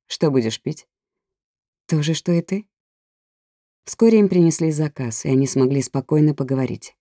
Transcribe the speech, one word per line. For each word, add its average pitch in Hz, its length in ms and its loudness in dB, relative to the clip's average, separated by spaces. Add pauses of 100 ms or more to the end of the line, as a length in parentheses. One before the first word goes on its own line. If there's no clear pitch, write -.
Что - 240 -2
будешь 117 320 -2
пить?» - 260 -10 (1000)
«То 156 140 0
же, 156 120 -2
что - 180 -4
и 170 80 2
ты». 196 260 -8 (1160)
Вскоре 226 360 4
им 196 100 2
принесли 165 420 2
заказ, 143 540 -6
и - 20 -2
они 135 180 2
смогли 135 360 0
спокойно 151 520 0
поговорить. 131 680 -6